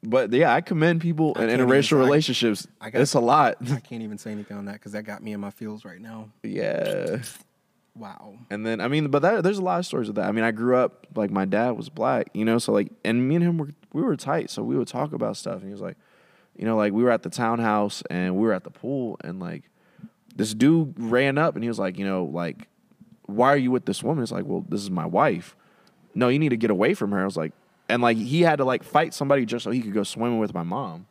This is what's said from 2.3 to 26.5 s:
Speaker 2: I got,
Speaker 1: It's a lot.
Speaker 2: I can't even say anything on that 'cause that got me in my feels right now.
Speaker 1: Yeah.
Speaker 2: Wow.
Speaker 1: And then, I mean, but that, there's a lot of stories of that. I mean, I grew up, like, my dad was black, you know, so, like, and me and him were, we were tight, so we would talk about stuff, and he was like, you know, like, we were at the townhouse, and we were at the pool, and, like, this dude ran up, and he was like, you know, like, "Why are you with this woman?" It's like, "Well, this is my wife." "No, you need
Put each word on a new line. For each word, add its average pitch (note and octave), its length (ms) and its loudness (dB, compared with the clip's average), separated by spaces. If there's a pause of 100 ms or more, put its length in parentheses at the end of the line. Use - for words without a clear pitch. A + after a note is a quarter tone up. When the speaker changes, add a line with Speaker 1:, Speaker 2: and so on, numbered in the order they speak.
Speaker 2:
I A2 100 -14
got, B2+ 120 0
Speaker 1:
It's C#3+ 120 2
a C#3 60 6
lot. B2 360 4 (140)
Speaker 2:
I C3 100 -2
can't A2+ 220 -12
even G#2+ 160 -10
say - 120 -12
anything G#2 260 -10
on G2+ 100 -10
that G2+ 140 -12
'cause G2+ 120 -16
that G#2 120 -8
got G#2 180 -12
me G#2+ 100 -10
in G2+ 80 -6
my G2+ 100 -8
feels G#2+ 340 -12
right F#2 160 -18
now. A2 280 -16 (140)
Speaker 1:
Yeah. F#2+ 760 -4 (760)
Speaker 2:
Wow. G#2 400 -18 (160)
Speaker 1:
And G#2 140 -6
then, A2+ 160 -2
I G2+ 80 -2
mean, D3 200 0
but D3+ 140 2
that, G3 200 2
there's G3 160 2
a F#3+ 40 -4
lot F3+ 180 0
of F3+ 60 -6
stories A2 220 -4
of G#2+ 60 -6
that. G2+ 140 0
I G#2 40 -2
mean, A2+ 120 0
I A2+ 80 2
grew A#2+ 240 2
up, B2 300 0 (100)
like, G#2 140 -2
my G2 160 0
dad G#2+ 260 0
was A2 160 -8
black, A#2+ 460 -2
you G#2+ 100 -2
know, A2+ 140 2
so, A2+ 140 0
like, G#2 200 0 (120)
and A#2+ 240 2
me D3+ 80 2
and F3 80 4
him E3+ 140 2
were, D3 120 -6 (220)
we D#3 100 -2
were A3 140 0
tight, D3 340 -4
so G#2 120 -6
we B2 140 -2
would B2+ 100 0
talk D3 260 -6
about A2 240 -4
stuff, - 200 -8
and F#2+ 80 -14
he G2 80 -14
was G2+ 80 -14
like, F#2 160 -12 (600)
you - 80 -10
know, A2+ 120 0
like, G#2 160 2
we A2 100 2
were B2 80 4
at A2+ 120 2
the - 80 -8
townhouse, A2+ 800 0
and F#2 260 -2
we G2+ 100 2
were A2+ 60 2
at F#2 120 -4
the E2 60 -16
pool, B2 540 -6
and, F#2 160 -10
like, E2 240 -10 (720)
this G#2+ 180 -2
dude D3 420 4
ran B2+ 420 2
up, D#3 180 2
and G#2+ 80 -6
he A#2+ 40 -2
was A2+ 120 -4
like, F#2 180 -4
you G2 80 -4
know, F#2 180 -2
like, E2 440 -6 (580)
"Why A2+ 260 4
are D3 40 6
you B2+ 160 2
with B2+ 140 0
this G#2 180 -4
woman?" C#3 180 0
It's A2+ 80 -4
like, F#2+ 160 -6
"Well, F#2 220 -4
this - 120 -2
is G2+ 100 -8
my F2+ 160 -2
wife." F2+ 500 0 (580)
"No, B2 140 2
you C3+ 100 2
need D#3 120 2